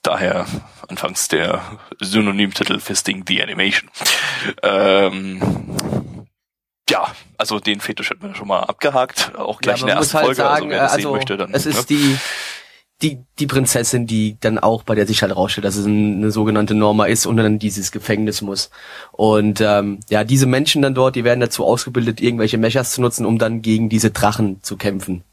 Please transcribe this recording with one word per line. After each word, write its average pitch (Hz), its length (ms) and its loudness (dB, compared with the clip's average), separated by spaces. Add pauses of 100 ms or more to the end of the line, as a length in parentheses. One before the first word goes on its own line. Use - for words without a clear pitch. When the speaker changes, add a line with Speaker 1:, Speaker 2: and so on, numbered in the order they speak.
Speaker 1:
Daher 90 440 -2 (420)
anfangs - 400 -6
der - 340 -2 (380)
Synonymtitel 101 800 0
Fisting 95 480 -4
the - 160 0
Animation. 98 460 -2 (720)
Ähm, 95 800 2 (1500)
ja, 98 180 0 (300)
also 107 220 -2
den 104 200 -2
Fetisch - 300 -6
hat - 120 -6
man 98 140 -14
schon 104 120 -12
mal 95 140 2
abgehakt, - 760 -2
auch - 240 -6
Speaker 2:
Ja, - 120 0
Speaker 1:
gleich - 20 0
Speaker 2:
aber 123 80 -6
Speaker 1:
in 107 40 0
der 101 80 2
Speaker 2:
man - 80 0
muss - 100 0
Speaker 1:
ersten 156 40 2
Speaker 2:
halt 151 80 4
Speaker 1:
Folge, 131 160 2
Speaker 2:
sagen, 143 140 4
Speaker 1:
also 147 140 -2
wer 139 120 -2
das 139 100 4
Speaker 2:
also 143 180 0
Speaker 1:
sehen 135 80 0
möchte, 120 200 -4
dann, - 160 -6
Speaker 2:
es 139 120 0
ist 123 240 -2
Speaker 1:
ne? 147 80 4
Speaker 2:
die, 139 200 4 (840)
die, 143 180 -2 (200)
die 143 80 0
Prinzessin, 123 580 2
die 110 360 0
dann 110 180 0
auch 113 240 2
bei 113 120 -2
der 104 120 2
sich 107 140 0
halt 95 140 0
rausstellt, 101 300 0
dass 98 120 0
es 101 80 -2
ein, 104 320 2
eine 107 140 2
sogenannte 107 440 2
Norma 104 300 4
ist 107 200 2
und 113 120 2
dann 107 200 4
dieses 101 340 -4
Gefängnis 107 500 -2
muss. 98 280 -6 (420)
Und, 107 500 2
ähm, 101 480 2
ja, 107 140 2
diese 135 220 4
Menschen 139 360 2
dann 135 120 2
dort, 127 220 2
die 123 80 -2
werden 120 160 4
dazu - 260 -2
ausgebildet, 117 560 0
irgendwelche 113 360 2
Mechas 113 340 0
zu 127 100 -2
nutzen, 120 240 0
um 110 140 2
dann 113 220 0
gegen 110 280 2
diese 110 220 2
Drachen 101 500 0
zu - 160 -10
kämpfen 95 560 -4